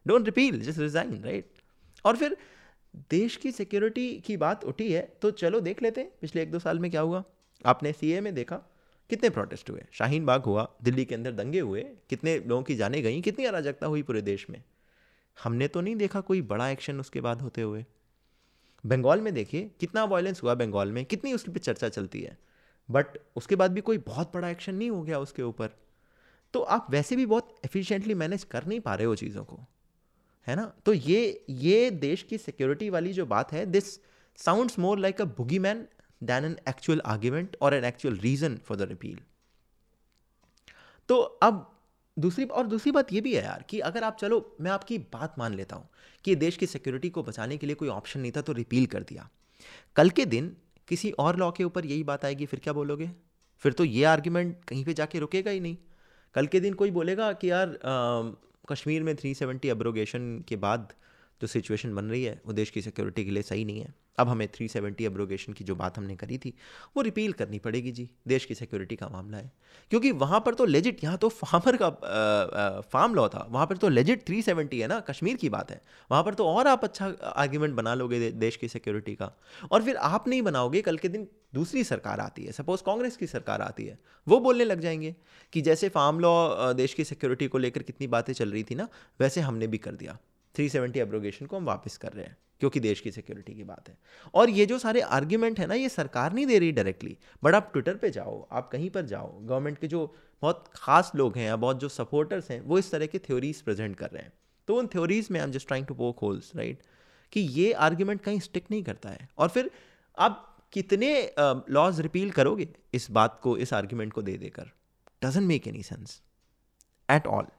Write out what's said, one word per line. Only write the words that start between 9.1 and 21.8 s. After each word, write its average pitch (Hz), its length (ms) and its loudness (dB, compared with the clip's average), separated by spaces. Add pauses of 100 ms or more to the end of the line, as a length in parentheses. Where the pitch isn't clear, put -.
कितने 233 200 4
प्रोटेस्ट - 400 -6
हुए, - 220 -10
शाहीन 147 340 0
बाग 131 160 6
हुआ, 110 260 2 (140)
दिल्ली 127 220 4
के 123 100 -6
अंदर 117 180 -6
दंगे 120 280 -2
हुए, 190 220 -2
कितने 165 560 -4
लोगों 120 240 0
की 135 140 -2
जानें 113 260 0
गईं, 123 200 0
कितनी 214 220 -2
अराजकता 156 420 -2
हुई 151 160 0
पूरे 117 200 -2
देश 101 280 -2
में। - 120 -16 (840)
हमने 120 240 0
तो 175 120 -4
नहीं 208 160 -2
देखा 202 240 -2
कोई 190 220 0
बड़ा 113 280 -2
एक्शन 135 300 -6
उसके 131 200 -8
बाद 120 200 -2
होते 120 220 -6
हुए। 107 220 -6 (1000)
बंगाल 131 340 6
में 214 140 -4
देखिए, 151 360 -4 (100)
कितना 220 240 0
वायलेंस 185 380 0
हुआ 120 120 2
बंगाल 101 380 0
में, 123 120 -4
कितनी 262 280 -4
उसके 226 180 -4
पे 175 100 -6
चर्चा 120 280 -2